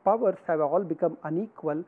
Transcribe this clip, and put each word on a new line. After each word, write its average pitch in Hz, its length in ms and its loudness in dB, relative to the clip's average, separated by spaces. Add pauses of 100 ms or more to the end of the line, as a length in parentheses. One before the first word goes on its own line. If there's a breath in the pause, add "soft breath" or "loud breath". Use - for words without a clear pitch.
powers 208 320 2 (100)
have 160 140 0
all 156 220 2
become 165 420 -2
unequal, 160 640 -4